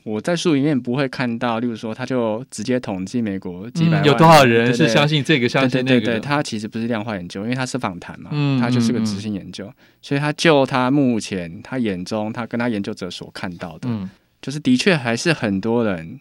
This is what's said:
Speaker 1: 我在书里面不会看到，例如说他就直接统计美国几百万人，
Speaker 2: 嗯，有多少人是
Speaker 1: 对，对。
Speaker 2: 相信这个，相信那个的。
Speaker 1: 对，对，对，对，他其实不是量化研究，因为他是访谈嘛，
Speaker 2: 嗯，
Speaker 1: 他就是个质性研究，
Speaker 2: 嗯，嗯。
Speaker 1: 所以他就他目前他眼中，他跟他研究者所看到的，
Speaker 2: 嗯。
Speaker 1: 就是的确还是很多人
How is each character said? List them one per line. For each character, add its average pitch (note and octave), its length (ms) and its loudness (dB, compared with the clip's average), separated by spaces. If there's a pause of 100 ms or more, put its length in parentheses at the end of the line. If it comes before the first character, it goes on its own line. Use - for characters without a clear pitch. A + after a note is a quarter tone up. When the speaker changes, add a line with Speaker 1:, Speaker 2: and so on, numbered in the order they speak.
Speaker 1:
我 G#2+ 160 -6
在 F3 160 -2
书 E3 200 2
里 C3+ 60 4
面 D3 180 2
不 A#2+ 160 -2
会 C#3+ 140 0
看 B2 300 -4
到， A#2+ 200 -2
例 A#2+ 80 -2
如 A#2 100 -4
说 A2 180 -8
他 B2+ 100 -10
就 A#2+ 460 -2
直 G#2+ 120 -10
接 B2+ 180 0
统 F#2+ 240 -6
计 A#2+ 180 -4
美 G2 160 -2
国 F#2+ 320 -10
几 E3 140 0
百 E3 80 4
万 D3+ 100 2
人， - 20 4
Speaker 2:
嗯， - 20 4
有 C#3 120 6
多 E3 80 8
少 D#3 180 10
人 A#2 280 4
是 A#2+ 60 0
Speaker 1:
对， - 80 4
对。 A2+ 80 2
Speaker 2:
相 D3 140 4
信 D3+ 140 2
这 D3+ 180 2
个， A#2+ 80 2
相 C3+ 200 2
信 B2+ 160 0
那 C3 100 4
个 A#2+ 60 6
的。 - 0 -
Speaker 1:
对， - 0 -
对， A#2 140 0
对， A2 60 -2
对， - 0 -
他 C#3+ 220 0
其 A2+ 160 -6
实 G#2+ 80 -6
不 A2+ 120 -8
是 A2+ 80 -2
量 A2+ 180 -2
化 A2 120 -6
研 F2 120 -8
究， G2 140 -8
因 A2 80 -6
为 B2+ 40 -2
他 C3 120 -4
是 C3 120 -6
访 F#2+ 220 -6
谈 - 200 -14
嘛， - 120 -14
Speaker 2:
嗯， C#3+ 260 2
Speaker 1:
他 A#2+ 120 2
就 B2 100 2
是 A#2 120 2
个 A#2 80 -2
质 G#2 200 -2
性 G#2 140 -6
研 F#2 180 -8
究， G2 140 -12
Speaker 2:
嗯， - 20 -14
嗯。 B2+ 60 -18 (260)
Speaker 1:
所 - 160 -4
以 C#3 40 0
他 D3 140 -2
就 D3 300 4
他 B2+ 260 0
目 C3 300 2
前 F2+ 420 -8
他 C3 160 -10
眼 G2 260 -2
中， G#2+ 280 -4
他 A2+ 140 -8
跟 A#2 120 -6
他 A#2+ 100 0
研 G2+ 140 -2
究 G#2+ 120 -8
者 F2+ 160 -10
所 - 200 -14
看 F2+ 260 -8
到 E2 220 -12
的， B2+ 100 -6
Speaker 2:
嗯。 G2+ 200 -4 (320)
Speaker 1:
就 C#3 120 -8
是 D3+ 80 -6
的 B3 160 4
确 G3 200 4
还 A#2+ 200 -2
是 E3 160 2
很 G2+ 280 -2
多 A2+ 240 0
人 E2+ 360 -6